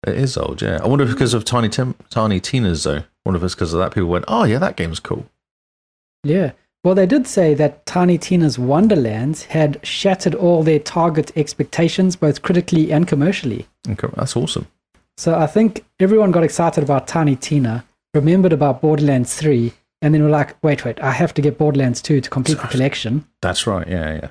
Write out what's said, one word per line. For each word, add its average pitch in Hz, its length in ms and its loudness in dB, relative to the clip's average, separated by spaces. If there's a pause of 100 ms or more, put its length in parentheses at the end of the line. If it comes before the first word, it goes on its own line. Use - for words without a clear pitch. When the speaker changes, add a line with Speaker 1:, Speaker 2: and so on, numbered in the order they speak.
Speaker 1:
It 101 80 -2
is 131 220 -2
old, - 240 -6
yeah. 92 220 -2
I 95 40 0
wonder 139 180 2
if 113 60 -2
because 123 220 0
of 110 120 -2
Tiny 117 240 0
Tim-, 127 260 -4 (140)
Tiny 107 320 0
Tina's, 95 420 -2
though. 73 160 -2
I 85 40 -10 (220)
wonder 92 120 0
if 85 60 -2
it's 90 120 -4
'cause 82 180 -4
of 85 60 0
that - 140 -2
people 87 160 -2
went, 87 180 -2
"Oh, - 180 0
yeah, 113 140 2
that - 180 -2
game's - 220 -6
cool." - 260 -10 (1000)
Speaker 2:
Yeah. 160 260 0 (320)
Well, 185 120 4
they 190 100 4
did 247 220 2
say 160 260 2
that 143 320 0
Tiny 180 320 2
Tina's 160 420 0
Wonderlands 139 840 0
had 151 420 0
shattered 185 500 -2
all 170 280 2
their 156 160 4
target 160 580 -2
expectations, 170 800 0
both 147 240 0
critically 175 500 0
and 160 160 2
commercially. 147 600 -2 (220)
Speaker 1:
Okay, - 260 -4
that's - 200 -4
awesome. - 320 -4 (500)
Speaker 2:
So 165 200 0
I 156 100 2
think - 380 0 (160)
everyone 202 300 4
got 165 120 4
excited 160 400 0
about 139 240 0
Tiny 151 300 2
Tina, 123 480 -2 (280)
remembered 170 380 4
about 143 300 0
Borderlands 147 540 2
three, 123 360 0 (300)
and 151 120 2
then 151 100 4
were 151 60 4
like, 147 320 0
"Wait, 151 220 0
wait, 117 180 -8
I 135 100 -2
have 165 240 -2
to 151 60 0
get 143 160 0
Borderlands 135 440 0
two 147 180 2
to - 100 -6
complete 131 260 -2
the - 80 -10
Speaker 1:
That's 120 100 -10
Speaker 2:
collection." 127 520 -2 (160)
Speaker 1:
That's 90 260 -4
right, 92 200 -2
yeah, 80 280 -4
yeah. 78 160 -10